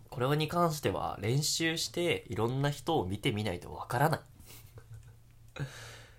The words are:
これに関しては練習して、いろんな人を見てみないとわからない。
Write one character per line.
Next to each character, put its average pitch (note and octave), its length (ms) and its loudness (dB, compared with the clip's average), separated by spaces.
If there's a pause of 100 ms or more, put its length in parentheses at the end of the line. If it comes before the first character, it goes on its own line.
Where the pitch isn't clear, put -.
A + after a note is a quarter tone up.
(120)
こ - 100 -8
れ C#3 160 4
に D3+ 120 0
関 F3 240 4
し D3+ 80 -4
て G#2 100 2
は - 300 -2
練 B2+ 220 2
習 E3 340 2
し - 120 -2
て、 E3+ 400 0
い - 60 -4
ろ A2 140 2
ん C3 120 0
な C#3+ 100 4
人 D3+ 280 0
を F#2 80 0
見 G2 120 -2
て - 120 2
み G#2+ 140 0
な G2 80 0
い F2 80 -4
と - 120 -12
わ - 140 -8
か B2 140 0
ら D#3 80 6
な D#3 80 2
い。 - 40 -8 (2000)